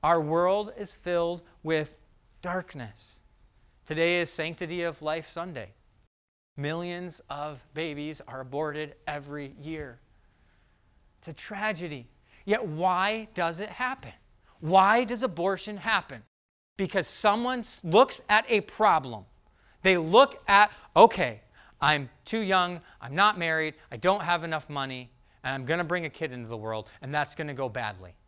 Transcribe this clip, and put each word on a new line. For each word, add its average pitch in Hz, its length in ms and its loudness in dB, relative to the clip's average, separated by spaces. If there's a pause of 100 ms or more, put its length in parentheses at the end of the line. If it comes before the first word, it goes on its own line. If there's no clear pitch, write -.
Our 165 200 2
world 180 560 0
is 202 160 -12
filled 170 500 -4 (220)
with 156 340 -2 (440)
darkness. 160 760 -10 (680)
Today 170 360 2
is 170 120 -4
Sanctity 165 500 -6
of 165 200 -6
Life 156 260 -4
Sunday. 147 460 -12 (840)
Millions 175 720 -8
of 147 460 -10
babies 151 540 -8
are 131 120 -12
aborted 147 540 -8 (140)
every 143 520 -10
year. 147 380 -12 (1200)
It's - 100 -20
a 160 40 -14
tragedy. 175 760 -8 (380)
Yet 220 200 0
why 185 720 0
does 170 240 -2
it 202 120 -10
happen? 254 420 -8 (480)
Why 190 420 6
does 208 220 -4
abortion 190 540 -4
happen? 170 440 -2 (540)
Because 190 320 -2
someone 240 520 0
s-, - 220 -12
looks 202 460 4
at 214 200 4
a 220 120 4
problem. 139 640 0 (560)
They 185 160 4
look 180 500 6
at, 202 240 8 (240)
"Okay, 156 460 6 (400)
I'm 147 300 2 (140)
too 226 140 -4
young, 180 420 0 (200)
I'm 131 160 -10
not 202 220 4
married, 160 360 -2 (160)
I - 60 -12
don't 185 260 2
have 165 220 -2
enough 160 260 -6
money, 131 400 -8 (320)
and 131 120 -6
I'm 135 100 -8
gonna 160 180 0
bring 170 220 -2
a 151 60 -6
kid 156 200 -8
into 123 180 -12
the 113 80 -8
world, 110 320 -6 (120)
and 139 120 -10
that's 147 220 -2
gonna 147 200 -8
go 131 140 -6
badly." 104 460 -10 (140)